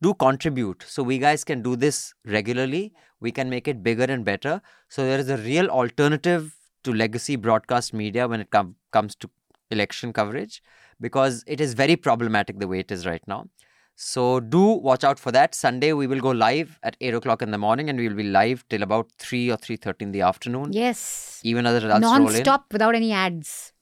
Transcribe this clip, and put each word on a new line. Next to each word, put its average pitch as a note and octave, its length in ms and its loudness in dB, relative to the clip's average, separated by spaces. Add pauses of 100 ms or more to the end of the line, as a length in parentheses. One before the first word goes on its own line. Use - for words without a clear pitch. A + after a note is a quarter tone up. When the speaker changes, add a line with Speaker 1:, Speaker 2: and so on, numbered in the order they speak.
Speaker 1:
do G3 120 4
contribute. C3 720 0
So - 160 -6
we B2+ 160 0
guys D3 260 2
can C3 180 -4
do B2 140 -2
this C3+ 380 -2 (100)
regularly. B2+ 680 -2 (280)
We A#2 120 -4
can B2+ 180 -4
make B2 160 -6
it B2 160 -4
bigger A#2 220 0
and B2+ 200 -2
better. C3+ 380 -2 (260)
So - 160 -6
there C3+ 140 2
is C3+ 100 -2
a C3+ 100 0
real C#3 300 0
alternative D3+ 880 0 (280)
to B2+ 100 -2
legacy A2+ 400 0
broadcast A#2 580 0
media A2 360 -2
when A2+ 120 -4
it G2 100 -10
com-, G2 260 2 (160)
comes G#2+ 240 0
to - 120 -16 (420)
election A2 420 -4
coverage, A#2+ 500 -4 (380)
because B2 460 0
it D3 140 -6
is C3+ 140 -2
very C3+ 220 4
problematic A2 600 0
the G2+ 100 -4
way F#2 100 -2
it F#2+ 140 -6
is F2+ 140 -6
right E2 200 -4
now. G2+ 200 -10 (500)
So B2+ 440 0
do A#2 200 2
watch F#3 420 4
out C#3 160 2
for B2 140 -6
that. C#3 220 4
Sunday, C3 380 0
we C#3+ 140 0
will C3 140 -2
go C3 100 2
live B2 540 0
at A2+ 160 -6
eight B2 140 -4
o'clock A#2 280 0
in G#2+ 80 -4
the G#2 80 -2
morning A#2+ 320 0
and C3 80 -2
we A#2 100 0
will G2+ 80 -4
be G#2+ 60 -4
live G#2 480 2
till G#2 140 -2
about A2 340 0
three B2 320 -2
or A2 60 0
three A2+ 200 -8
thirty G#2 280 -8
in G2+ 80 -8
the G2 80 -2
afternoon. A#2+ 520 -2
Speaker 2:
Yes. - 720 -6
Speaker 1:
Even A#3 240 0
as A#2+ 140 4
the A2 80 -4
results G#2+ 160 4
roll A3+ 120 4
in. - 80 6
Speaker 2:
Non-stop C4+ 480 2
without A3 220 2
any A3+ 180 0
ads. F3+ 680 -4